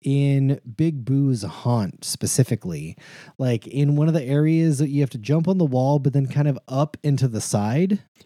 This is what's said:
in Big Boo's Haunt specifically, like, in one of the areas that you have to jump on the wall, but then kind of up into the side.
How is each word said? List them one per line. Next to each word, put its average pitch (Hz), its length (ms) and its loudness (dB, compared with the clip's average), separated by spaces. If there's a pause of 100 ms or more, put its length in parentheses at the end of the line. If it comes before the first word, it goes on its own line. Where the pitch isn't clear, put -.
in 139 580 0 (160)
Big 156 280 -2
Boo's 135 380 0
Haunt 104 600 -4
specifically, 90 920 -2 (420)
like, 123 280 -2
in 143 300 0
one 151 120 2
of 160 60 2
the 160 80 -2
areas 156 560 2
that 147 100 0
you 143 120 0
have 135 100 0
to - 80 -10
jump 147 300 0
on 190 100 2
the 170 60 2
wall, 131 340 2
but 135 140 0
then 139 140 2
kind 143 220 0
of 131 100 -2 (100)
up 139 340 -2
into 135 240 0
the 110 140 -2
side. 139 580 0 (280)